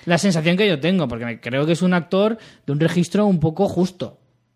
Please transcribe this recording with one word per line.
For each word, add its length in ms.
la 100
sensación 400
que 100
yo 140
tengo, 280
porque 180
me, 140
creo 260
que 60
es 100
un 100
actor 460
de 60
un 80
registro 460
un 120
poco 300
justo. 500